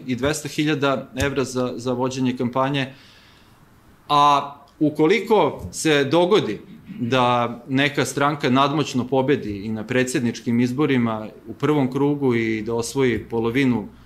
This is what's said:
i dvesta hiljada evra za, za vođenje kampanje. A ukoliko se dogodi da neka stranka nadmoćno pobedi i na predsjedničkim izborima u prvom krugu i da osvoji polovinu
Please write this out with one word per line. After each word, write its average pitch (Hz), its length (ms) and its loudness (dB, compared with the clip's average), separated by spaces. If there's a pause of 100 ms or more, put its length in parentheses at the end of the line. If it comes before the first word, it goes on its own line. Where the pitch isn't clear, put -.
i 123 100 -4
dvesta 147 320 -2
hiljada 143 680 -2
evra 135 280 -2
za, 127 320 -4
za 120 160 -4
vođenje 127 440 -2
kampanje. 131 580 -2 (1120)
A 143 480 4 (220)
ukoliko 156 840 2 (100)
se 147 320 2
dogodi 147 560 2 (400)
da 120 680 0
neka 139 360 0
stranka 143 460 0
nadmoćno 135 560 2
pobedi 123 580 0
i 110 40 -8
na 110 180 -6
predsjedničkim 123 760 0
izborima 123 680 0 (200)
u 110 40 -14
prvom 139 400 0
krugu 139 420 0
i 110 280 0
da 117 120 -4
osvoji 117 440 0
polovinu 117 720 0 (180)